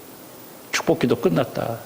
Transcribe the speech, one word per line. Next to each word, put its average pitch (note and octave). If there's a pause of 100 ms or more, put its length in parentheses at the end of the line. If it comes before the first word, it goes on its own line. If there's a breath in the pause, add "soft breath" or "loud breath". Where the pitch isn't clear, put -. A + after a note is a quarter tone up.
(720)
축복기도 -
끝났다." C3+